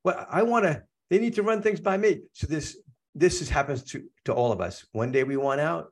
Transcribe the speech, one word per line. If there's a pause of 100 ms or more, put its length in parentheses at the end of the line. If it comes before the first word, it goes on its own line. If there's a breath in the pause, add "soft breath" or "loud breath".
What
I
wanna, (260)
they
need
to
run
things
by
me." (120)
So
this, (380)
this
is,
happens
to, (220)
to
all
of
us.
One
day
we
want
out.